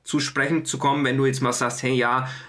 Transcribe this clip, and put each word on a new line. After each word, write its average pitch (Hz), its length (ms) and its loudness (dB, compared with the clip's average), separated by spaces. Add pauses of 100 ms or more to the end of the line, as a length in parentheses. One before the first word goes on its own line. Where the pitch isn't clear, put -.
zu - 160 -2
sprechen 143 440 0
zu - 140 -6
kommen, 143 260 0
wenn 131 140 2
du 135 80 4
jetzt 131 160 0
mal 123 100 2
sagst, 120 300 -2
„Hey, 127 140 0
ja, 127 340 2 (200)